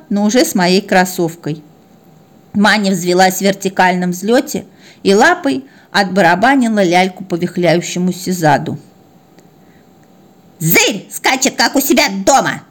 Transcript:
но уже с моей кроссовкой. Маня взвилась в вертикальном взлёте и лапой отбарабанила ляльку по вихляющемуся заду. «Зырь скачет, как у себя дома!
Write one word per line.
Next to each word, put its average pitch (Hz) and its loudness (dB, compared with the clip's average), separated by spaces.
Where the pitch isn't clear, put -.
но 202 -2
уже 247 2
с - -6
моей 185 2
кроссовкой. 180 -2
Маня 202 2
взвилась 180 2
в - -8
вертикальном 185 0
взлёте 208 -2
и 196 2
лапой 277 2
отбарабанила 208 2
ляльку 185 0
по - -6
вихляющемуся 175 -2
заду. 156 0
«Зырь 208 -2
скачет, - -4
как 233 -2
у 277 2
себя 294 2
дома! 196 0